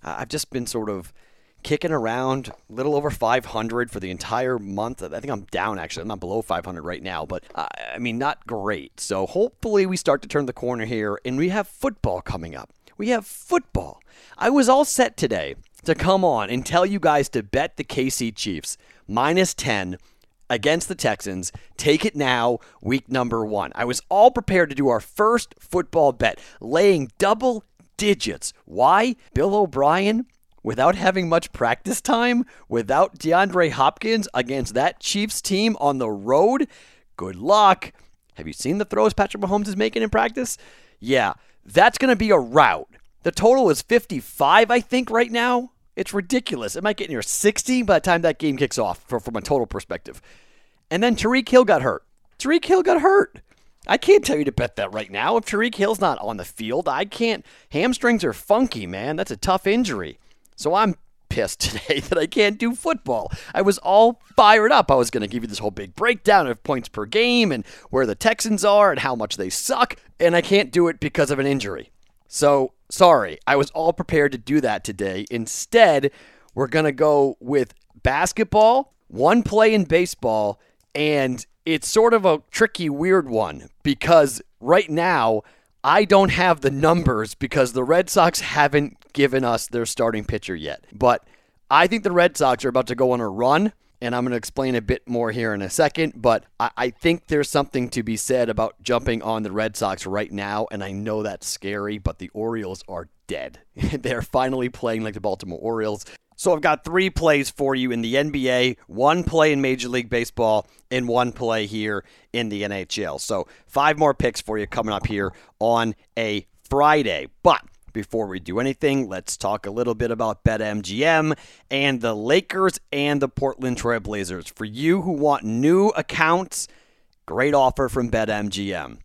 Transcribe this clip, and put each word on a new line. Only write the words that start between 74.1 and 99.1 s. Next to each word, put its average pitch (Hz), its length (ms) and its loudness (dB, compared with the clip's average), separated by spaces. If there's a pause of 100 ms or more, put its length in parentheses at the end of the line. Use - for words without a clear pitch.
to 131 40 -8
do 127 220 0
that 110 240 -2
today. 98 480 -6
Instead, 139 800 4 (420)
we're 127 140 -2
gonna 151 240 0
go 143 480 2
with 131 340 -2 (300)
basketball, 214 880 2 (140)
one 165 340 4
play 220 320 4
in 202 120 2
baseball, 117 760 0 (340)
and 143 520 -2 (200)
it's 160 220 -2
sort 226 260 4
of 208 120 2
a 156 160 4 (100)
tricky, 180 380 0
weird 160 400 2
one 90 400 -4 (120)
because 143 600 4 (180)
right 160 300 2
now, 147 520 2 (420)
I 170 200 4
don't 196 280 6
have 175 280 2
the - 120 0
numbers 139 640 0
because 131 380 0
the 127 120 -2
Red 170 260 2
Sox 175 320 2
haven't 147 720 0
given 131 320 2
us 117 220 -2
their 117 180 -4
starting 113 400 -2
pitcher 101 300 -6
yet. 76 360 -10
But 117 340 2 (440)
I 156 180 6
think 208 160 -2
the 196 80 0
Red 180 240 4
Sox 131 300 2
are 131 40 2
about 123 180 0
to 123 80 -6
go 127 160 2
on 120 100 0
a 110 80 -4
run, 139 420 2 (300)
and 120 120 -4
I'm 123 120 -2
gonna 123 100 -4
explain 131 400 -4
a 117 60 0
bit 110 260 -4
more 117 240 -2
here 113 220 -4
in 101 80 -6
a 95 80 -6
second, 156 480 -2
but 113 260 2 (160)
I, 120 160 -2
I 123 140 -2
think 165 380 -2
there's 147 220 0
something 139 420 -2
to 120 120 -4
be 110 140 -4
said 123 320 0
about - 340 -4
jumping 117 380 -2